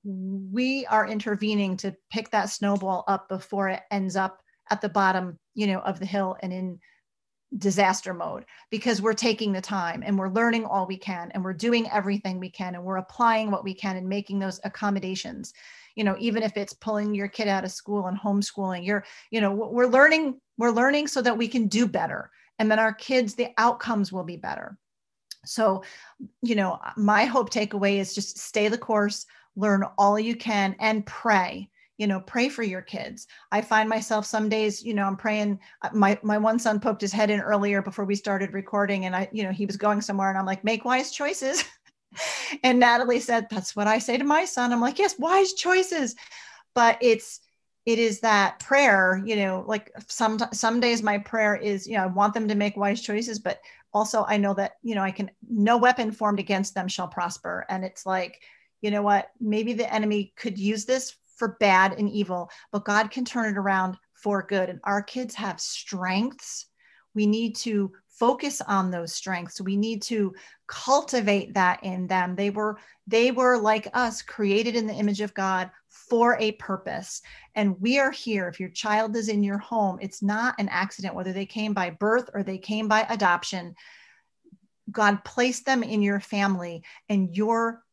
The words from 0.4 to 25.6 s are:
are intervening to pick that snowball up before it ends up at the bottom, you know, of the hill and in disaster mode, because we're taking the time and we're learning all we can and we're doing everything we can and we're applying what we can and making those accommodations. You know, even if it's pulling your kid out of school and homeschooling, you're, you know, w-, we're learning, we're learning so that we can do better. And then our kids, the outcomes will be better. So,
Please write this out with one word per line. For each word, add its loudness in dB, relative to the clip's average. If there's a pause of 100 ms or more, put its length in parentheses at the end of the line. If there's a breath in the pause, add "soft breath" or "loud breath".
are 2
intervening 0
to -6 (160)
pick -6
that 0
snowball -2
up 0
before -4
it -4
ends -2
up -2 (300)
at -2
the -4
bottom, 0 (160)
you 0
know, 0
of -4
the -6
hill -2
and -6
in -6 (800 soft breath)
disaster 2
mode, -8 (260 loud breath)
because 0
we're 4
taking 0
the -2
time -4
and 0
we're -2
learning 2
all -2
we -6
can -8
and -6
we're -4
doing 0
everything -2
we -10
can -8
and -12
we're -4
applying 0
what -2
we -6
can -6
and -8
making -4
those -6
accommodations. -6 (440 loud breath)
You -2
know, 2
even -2
if -4
it's -6
pulling -4
your -4
kid -4
out 0
of -6
school -6
and -4
homeschooling, -2
you're, -2 (260 loud breath)
you -2
know, 2
w-, -4
we're 4
learning, 6 (200)
we're 4
learning 2
so -2
that 2
we 0
can 2
do 2
better. -4 (280 soft breath)
And 2
then 6
our 4
kids, 0
the -2
outcomes 2
will -6
be -10
better. -10 (680)
So, 0 (580 loud breath)